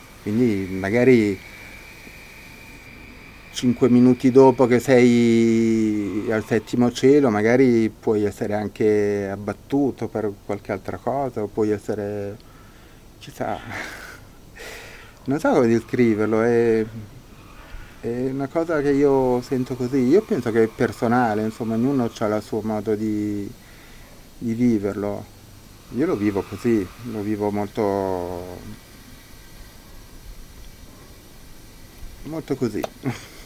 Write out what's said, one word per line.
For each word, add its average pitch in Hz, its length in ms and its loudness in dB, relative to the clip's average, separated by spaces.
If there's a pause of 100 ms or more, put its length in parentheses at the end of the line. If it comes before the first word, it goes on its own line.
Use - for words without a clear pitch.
(220)
Quindi 104 500 0
magari 104 680 4 (2250)
cinque 123 340 2
minuti 123 440 6
dopo 131 340 8
che 120 140 4
sei 113 1500 4
al 107 120 -2
settimo 120 480 0
cielo, 135 380 4
magari 113 600 4
puoi 104 360 -2
essere 101 300 -4
anche 104 760 0
abbattuto 104 760 -4
per 107 240 -4 (140)
qualche 101 260 -8
altra 98 260 -8
cosa, 127 460 -4
o 101 40 -6
puoi 107 240 -2
essere, 104 680 -6 (840)
chissà, - 400 -10
<laughs> - 1700 -18
non 139 140 -2
so 277 120 0
come 139 160 2
descriverlo, 113 760 0
è, 117 440 2 (1160)
è 123 300 -6
una 139 160 -6
cosa 165 340 -2
che 143 100 0
io 135 500 2
sento 127 340 -4
così. 127 220 -2
Io 135 240 4
penso 143 300 -4
che 113 120 4
è 110 40 2
personale, 117 760 0
insomma, 110 320 -6
ognuno 123 360 0
c'ha 107 240 -2
il 107 60 -2
suo 107 200 -6
modo 107 340 -4
di, 104 540 -4 (880)
di 117 160 -6
viverlo. 104 800 -2 (640)
Io 131 120 -2
lo 175 80 -2
vivo 101 260 -2
così, 104 440 -2 (260)
lo 110 100 -8
vivo 104 300 -2
molto, 95 1080 -4 (3750)
molto 151 320 -6
così. 104 260 -4 (200)
<laughs> - 300 -8 (140)